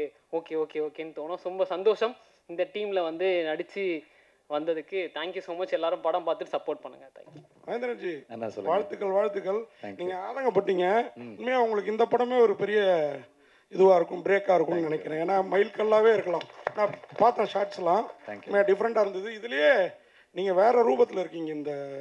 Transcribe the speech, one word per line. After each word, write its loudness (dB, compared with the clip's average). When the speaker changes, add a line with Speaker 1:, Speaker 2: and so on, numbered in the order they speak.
Speaker 1:
ஓகே, -6
ஓகே, -4
ஓகேன்னு -8
தோணும். -10
ரொம்ப -2
சந்தோஷம் 0
இந்த -4
டீம்ல -2
வந்து -2
நடிச்சு -6
வந்ததுக்கு. -4
Thank -8
you -10
so -10
much. -6
எல்லாரும் -2
படம் -2
பார்த்துட்டு -4
support -6
பண்ணுங்க. -18
Thank -20
you. -20
Speaker 2:
மகேந்திரன்ஜி, -8
Speaker 3:
அண்ணா, -8
சொல்லுங்க. -6
Speaker 2:
வாழ்த்துக்கள், -2
வாழ்த்துக்கள். -2
Speaker 3:
Thank -14
you. -14
Speaker 2:
நீங்க -6
ஆதங்கப்பட்டீங்க. 0
Speaker 3:
ம். -14
Speaker 2:
உண்மையா 0
உங்களுக்கு 0
இந்த 2
படமே 2
ஒரு 4
பெரிய 0
இதுவா 8
இருக்கும், 0
பிரேக்கா 4
இருக்கும்னு 2
Speaker 3:
Thank 0
you. -2
Speaker 2:
நினைக்கிறேன். -4
ஏன்னா 0
மைல்கல்லாவே 4
இருக்கலாம். 0
நான் 0
பார்த்தேன் 4
ஷார்ட்ஸ்லாம். 0
Speaker 3:
Thank -14
you. -20
Speaker 2:
உண்மையா 4
டிஃப்ரெண்டா 2
இருந்தது. -2
இதுலயே 2
நீங்க 0
வேற 6
ரூபத்துல 2
இருக்கீங்க -6
இந்த -6